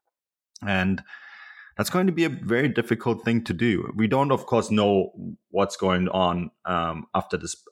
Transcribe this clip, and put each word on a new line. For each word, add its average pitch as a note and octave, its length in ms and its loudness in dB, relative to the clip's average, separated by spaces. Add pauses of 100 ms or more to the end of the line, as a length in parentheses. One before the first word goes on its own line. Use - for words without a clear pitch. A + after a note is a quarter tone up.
(680)
And F#2+ 340 0 (760)
that's G#2+ 120 -2
going F#3 180 2
to F#3 40 2
be E3 140 2
a D#3+ 40 0
very A#2+ 380 0
difficult A#2 560 -2
thing A#2 220 2
to - 80 -4
do. F#2+ 420 0
We G#2+ 120 2
don't, C3+ 260 2
of A2+ 120 -2
course, A2+ 240 0
know G2+ 440 2 (360)
what's A#2 280 0
going F#2 320 2
on, F2 420 0 (140)
um, E2 400 -4 (100)
after F#2+ 220 -2
this, E2 180 -8 (160)